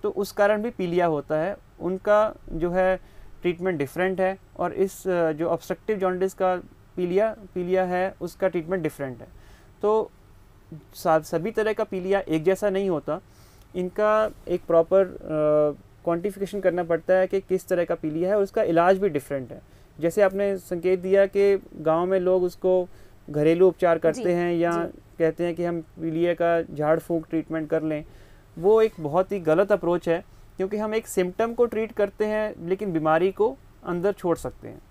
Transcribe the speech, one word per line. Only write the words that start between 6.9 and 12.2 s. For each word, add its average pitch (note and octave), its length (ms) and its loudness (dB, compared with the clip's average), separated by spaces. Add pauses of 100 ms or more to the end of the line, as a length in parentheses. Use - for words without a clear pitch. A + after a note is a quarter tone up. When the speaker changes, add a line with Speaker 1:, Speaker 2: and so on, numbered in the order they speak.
Speaker 1:
पीलिया, F#3+ 400 0 (180)
पीलिया F#3 300 0
है, F3+ 360 -2
उसका F3+ 280 -4
treatment F3 340 -4
different C3+ 380 -6
है। A#2 80 -20 (540)
तो G#3+ 280 2 (840)
सा-, D#3+ 280 2
सभी E3 280 -4
तरह A3 220 0
का G#3+ 120 -2
पीलिया F#3+ 360 -2